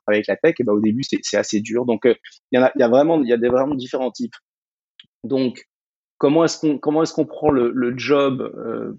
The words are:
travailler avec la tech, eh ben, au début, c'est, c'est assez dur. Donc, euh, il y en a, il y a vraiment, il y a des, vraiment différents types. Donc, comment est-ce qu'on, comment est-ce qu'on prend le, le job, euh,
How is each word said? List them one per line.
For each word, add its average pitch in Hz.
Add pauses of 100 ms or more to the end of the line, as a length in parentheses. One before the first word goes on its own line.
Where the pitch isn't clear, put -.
travailler 107
avec 104
la 98
tech, -
eh 120
ben, 104
au 104
début, 110
c'est, -
c'est -
assez 104
dur. 113
Donc, 113
euh, 117 (380)
il 123
y -
en 131
a, 127
il 135
y -
a 117
vraiment, 151
il 117
y 120
a 117
des, 120
vraiment 131
différents 127
types. 117 (880)
Donc, 127 (600)
comment 156
est-ce -
qu'on, 151
comment 151
est-ce 156
qu'on 156
prend -
le, 123
le 127
job, 135
euh, 113